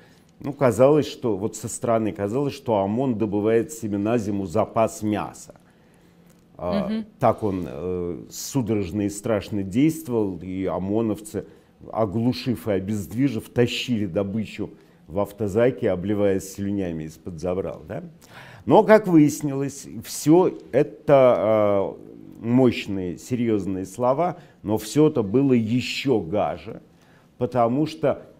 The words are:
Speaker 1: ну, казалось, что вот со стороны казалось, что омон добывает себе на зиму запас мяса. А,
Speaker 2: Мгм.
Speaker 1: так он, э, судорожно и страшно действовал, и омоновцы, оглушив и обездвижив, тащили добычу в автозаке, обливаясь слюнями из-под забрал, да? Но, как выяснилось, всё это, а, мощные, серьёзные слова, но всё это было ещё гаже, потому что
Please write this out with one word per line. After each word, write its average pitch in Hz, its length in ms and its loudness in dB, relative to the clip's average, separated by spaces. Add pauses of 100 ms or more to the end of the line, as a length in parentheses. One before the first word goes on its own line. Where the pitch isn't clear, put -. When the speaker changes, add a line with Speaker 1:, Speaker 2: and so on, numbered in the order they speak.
(380)
Speaker 1:
ну, 143 140 -8
казалось, 135 560 6
что 110 280 -2
вот 101 200 -4
со - 100 -10
стороны 113 460 0
казалось, 110 420 -4
что 113 220 -2
омон 107 420 0
добывает 107 540 0
себе 104 260 -6
на 110 200 0
зиму 101 280 -4
запас 104 560 -2
мяса. 98 520 -6 (1040)
А, - 320 -4
Speaker 2:
Мгм. 220 180 -6 (120)
Speaker 1:
так 113 240 2
он, 95 240 -2
э, 87 520 -6 (120)
судорожно 104 720 -2
и 101 60 0
страшно 104 560 -4
действовал, 117 760 0
и 92 260 -6
омоновцы, 98 800 -4 (460)
оглушив 113 760 -2
и 101 40 0
обездвижив, 107 760 -4
тащили 120 580 0
добычу 98 640 -6 (380)
в 78 100 -6
автозаке, 110 720 0
обливаясь 98 640 0
слюнями 98 520 -6
из-под 78 360 -14
забрал, 90 480 -4
да? 107 160 -10 (640)
Но, 180 160 8
как 214 240 6
выяснилось, 147 800 2 (200)
всё 165 500 2 (160)
это, 147 420 2 (220)
а, 101 600 2 (440)
мощные, 107 800 0
серьёзные 101 680 -2
слова, 135 540 -2 (240)
но 107 160 0
всё 151 300 2
это 139 140 0
было 127 300 2
ещё 120 680 0
гаже, 87 600 -4 (560)
потому 123 500 0
что - 360 -2 (180)